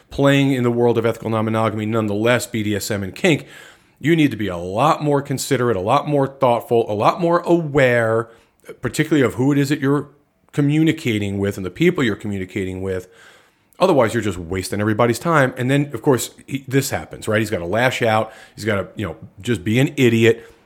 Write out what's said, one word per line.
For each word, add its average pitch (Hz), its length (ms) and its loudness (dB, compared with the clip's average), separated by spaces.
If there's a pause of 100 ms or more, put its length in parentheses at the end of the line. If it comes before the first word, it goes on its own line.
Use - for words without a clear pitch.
(100)
playing 139 440 2
in 123 100 0
the 120 80 2
world 120 260 4
of 113 80 0
ethical 113 240 -2
non-monogamy, 110 560 0
nonetheless, 113 640 0
B 110 160 -4
D 104 100 -2
S 98 160 -6
M 98 140 -4
and 92 100 -10
kink, 165 320 0 (520)
you 165 180 2
need 147 160 2
to 107 40 -8
be 101 120 -4
a 87 80 -6
lot 104 460 0
more 143 200 0
considerate, 123 540 -2
a 92 40 -2
lot 123 280 0
more 143 180 0
thoughtful, 117 640 0
a 107 40 -2
lot 139 260 0
more 170 260 2
aware, 127 800 2 (520)
particularly 143 440 0
of 104 100 0
who 135 180 0
it 139 60 2
is 139 100 0
that 143 100 -2
you're 139 300 -2 (440)
communicating 139 880 0
with 98 180 -2
and 98 100 -8
the 90 40 -6
people 170 340 0
you're 101 120 0
communicating 95 640 -8
with. 92 260 -6 (720)
Otherwise, 135 360 2
you're 113 80 0
just 95 160 -4
wasting 95 420 -6
everybody's 113 380 0
time. 151 380 2
And 127 140 -2
then, 143 220 0
of 113 100 -10
course, 127 280 2 (160)
he, 139 220 -8
this 135 220 0
happens, 78 360 -8
right? 107 140 0
He's 104 100 -4
gotta 87 160 -4
lash 117 360 0
out. 110 300 0 (220)
He's 104 100 -16
gotta, 101 300 -2
you 104 120 -6
know, 80 100 -10 (240)
just 98 240 -4
be 110 160 2
an 143 160 2
idiot. 113 520 4 (180)